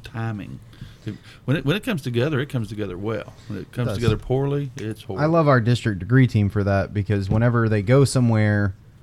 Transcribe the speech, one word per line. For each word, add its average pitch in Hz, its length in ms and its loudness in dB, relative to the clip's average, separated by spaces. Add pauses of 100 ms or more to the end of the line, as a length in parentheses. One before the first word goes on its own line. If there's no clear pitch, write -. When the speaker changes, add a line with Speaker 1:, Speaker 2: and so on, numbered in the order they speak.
Speaker 1:
timing. 107 560 -10 (840)
When 131 120 0
it, - 80 -6
when 147 100 0
it 214 80 -6
comes 202 200 -4
together, 127 360 -2
it 135 100 -6
comes 113 200 -4
together 101 260 -8
well. 104 380 -8 (140)
When 101 120 -10
it - 120 -16
comes 120 160 -4
Speaker 2:
It - 40 -2
does. 101 60 -4
Speaker 1:
together 113 200 0
poorly, 139 600 -4
it's 110 260 -10
horrible. 101 200 -4
Speaker 2:
I 151 40 4
love 160 200 4
our 131 120 6
district 113 400 0
degree 120 280 4
team 104 200 2
for 101 160 0
that 98 300 0
because 101 340 0
whenever 117 400 2
they 107 140 0
go 127 240 4
somewhere, 107 680 2 (280)